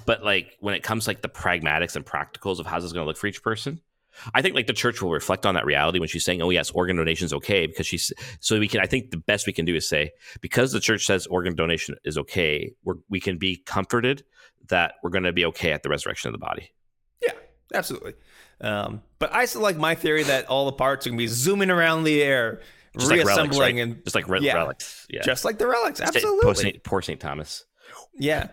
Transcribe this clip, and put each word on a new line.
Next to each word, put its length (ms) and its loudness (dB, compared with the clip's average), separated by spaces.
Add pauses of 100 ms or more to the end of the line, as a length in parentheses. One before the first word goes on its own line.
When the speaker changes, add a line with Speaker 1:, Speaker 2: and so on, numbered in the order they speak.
Speaker 1:
but, 180 0
like, 360 0
when 160 -2
it 80 -6
comes 220 -2
to, 60 0
like, 100 -6
the 80 -8
pragmatics 680 0
and 100 -6
practicals 540 -4
of 80 -8
how's 160 -4
this 80 -8
gonna 140 -6
look 120 -4
for 100 -4
each 140 -8
person, 380 -4 (540)
I 80 6
think, 140 2
like, 120 2
the 60 -2
church 280 0
will 100 0
reflect 340 0
on 100 4
that 100 2
reality 340 2
when 80 -2
she's 160 -4
saying, 180 0
"Oh 80 2
yes, 220 2
organ 240 0
donation's 380 0
okay," 340 0
because 180 -6
she's, 280 -4 (260)
so 200 0
we 100 2
can, 100 2
I 60 4
think 260 -4
the 60 -6
best 280 -2
we 60 0
can 140 -2
do 100 2
is 140 -2
say, 220 0 (280)
because 320 0
the 80 -2
church 260 0
says 220 2
organ 260 0
donation 420 -2 (100)
is 140 -4
okay, 520 -2 (140)
we're, 100 -2 (140)
we 100 -2
can 180 -4
be 200 -2
comforted 640 -2 (460)
that 240 2 (100)
we're 60 -4
gonna 240 0
be 120 2
okay 280 0
at 100 -4
the 60 -4
resurrection 400 -2
of 20 -4
the 80 -8
body. 320 -8 (500)
Speaker 2:
Yeah, 120 0 (400)
absolutely. 400 -6 (480)
Um, 420 -4 (160)
but 140 0
I 120 4
still 160 -6
like 160 2
my 180 2
theory 280 2
that 240 2
all 180 2
the 80 0
parts 320 0
are 40 -2
gonna 80 -2
be 100 0
zooming 420 2
around 360 4
the 180 6
air, 380 2 (360)
Speaker 1:
Just 140 2
like 80 8
relics, 180 6
Speaker 2:
reassembling 380 4
Speaker 1:
right? 80 0
Speaker 2:
and 220 -6
Speaker 1:
Just 100 -4
like 140 0
re-, 100 4
Speaker 2:
yeah. 140 4
Speaker 1:
relics, 560 -4
yeah. 140 -6
Speaker 2:
Just 200 0
like 140 0
the 100 0
relics, 320 0
Speaker 1:
Saint-, 160 -2
Speaker 2:
absolutely. 300 4
Speaker 1:
poor 100 6
Saint, 280 -2
poor 180 -2
Saint 180 -8
Thomas. 460 -8 (520)
Speaker 2:
Yeah, 360 -2